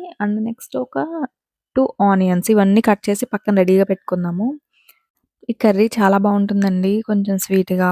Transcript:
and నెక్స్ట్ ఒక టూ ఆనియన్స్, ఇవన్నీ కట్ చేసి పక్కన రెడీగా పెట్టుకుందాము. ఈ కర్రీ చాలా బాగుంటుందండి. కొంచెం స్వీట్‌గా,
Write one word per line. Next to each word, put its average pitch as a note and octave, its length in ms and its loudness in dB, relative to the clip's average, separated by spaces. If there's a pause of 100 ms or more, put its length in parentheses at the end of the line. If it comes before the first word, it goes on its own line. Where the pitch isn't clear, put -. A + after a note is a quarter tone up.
(160)
and G#3 260 -4
నెక్స్ట్ A#3 360 -8
ఒక B3+ 200 -8 (760)
టూ C4 80 2 (180)
ఆనియన్స్, F#3+ 480 2
ఇవన్నీ G#3 320 4
కట్ G3+ 220 0
చేసి G3+ 220 -4
పక్కన - 300 -4
రెడీగా F#3+ 300 4
పెట్టుకుందాము. F3+ 640 -4 (1000)
ఈ A#3 60 -4
కర్రీ G#3 340 2
చాలా G3+ 320 2
బాగుంటుందండి. G3+ 720 0 (100)
కొంచెం G3+ 380 -2
స్వీట్‌గా, F#3 520 0